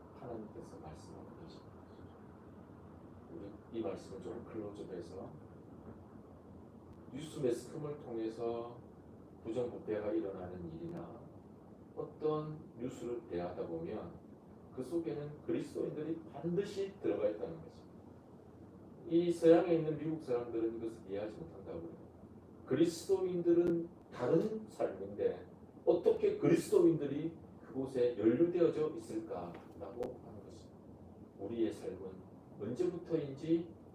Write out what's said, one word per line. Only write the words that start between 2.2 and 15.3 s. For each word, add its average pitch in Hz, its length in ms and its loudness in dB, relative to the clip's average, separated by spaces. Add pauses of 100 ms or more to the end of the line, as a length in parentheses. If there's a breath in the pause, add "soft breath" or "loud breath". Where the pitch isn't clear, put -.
우리 101 480 -8
이 - 40 2
말씀을 95 380 -6
좀 90 300 -8
클로즈업해서 98 800 -8 (1800)
뉴스 151 260 -8
매스컴을 147 640 0
통해서 117 720 -4 (680)
부정부패가 107 680 -2
일어나는 98 640 -2
일이나 - 320 -8 (880)
어떤 151 600 0 (220)
뉴스를 120 500 -4
대하다 87 360 -2
보면 85 460 -4 (640)
그 127 80 -4
속에는 151 480 -2 (160)